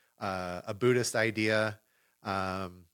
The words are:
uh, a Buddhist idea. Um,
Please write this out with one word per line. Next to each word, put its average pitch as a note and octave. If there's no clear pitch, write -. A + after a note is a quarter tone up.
uh, F#2
a A2
Buddhist B2
idea. A2
Um, F#2+